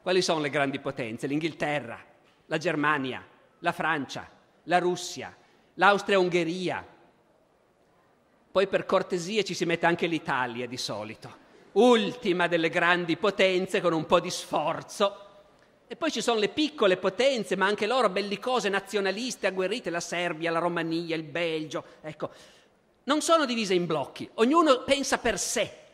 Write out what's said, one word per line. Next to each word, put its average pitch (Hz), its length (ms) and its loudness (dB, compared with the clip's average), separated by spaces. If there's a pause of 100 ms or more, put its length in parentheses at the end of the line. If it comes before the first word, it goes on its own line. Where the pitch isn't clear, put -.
Quali 185 220 2
sono 165 180 0
le 147 100 -2
grandi 139 280 0
potenze? 127 480 -6
L'Inghilterra, 147 760 -4 (440)
la 156 100 -4
Germania, 147 720 -2 (320)
la 170 140 -2
Francia, 143 580 -4 (340)
la 170 140 2
Russia, 175 560 -4 (400)
l'Austria-Ungheria. 180 1120 2 (1700)
Poi 196 140 4
per 196 200 0
cortesia 190 560 0
ci 180 120 -4
si 180 100 -2
mette 170 220 0
anche 170 200 2
l'Italia 127 600 -4
di 123 100 -10
solito, 107 600 -10 (360)
ultima 196 720 4
delle 165 220 0
grandi 170 480 2
potenze 190 640 2
con 175 120 2
un 160 140 0
po' 175 140 6
di 180 100 -6
sforzo. 170 960 -2 (600)
E 233 100 -14
poi 320 160 -2
ci 240 80 -4
sono 233 180 0
le 202 120 2
piccole 202 480 2
potenze, 233 580 0
ma 190 100 2
anche 208 200 0
loro 233 240 2
bellicose, 202 580 -2
nazionaliste, 196 800 -2
agguerrite, 190 440 -2
la 170 100 -4
Serbia, 170 500 -4
la 165 100 0
Romania, 165 560 -2
il 160 80 -6
Belgio. 160 600 -4 (160)
Ecco, 156 300 -10 (720)
non 294 180 0
sono 330 220 4
divise 226 300 0
in 175 120 2
blocchi, 147 480 -4
ognuno 262 480 4
pensa 269 360 0
per 214 200 -2
sé. - 400 -4 (160)